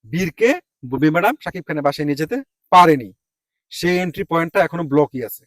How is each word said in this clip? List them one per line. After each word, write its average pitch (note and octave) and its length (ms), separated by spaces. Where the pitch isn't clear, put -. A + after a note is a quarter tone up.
বীরকে F#3 440
বুবলি C#3 240
ম্যাডাম G#3+ 200
শাকিব F3 220
খানের D3 200
বাসায় D3 220
নিয়ে C#3+ 140
যেতে F#3+ 140
পারেনি, D#3 340
সেই F3+ 320
এন্ট্রি F3+ 280
পয়েন্টটা E3 300
এখনো E3+ 280
ব্লকই C#3 380
আছে। - 180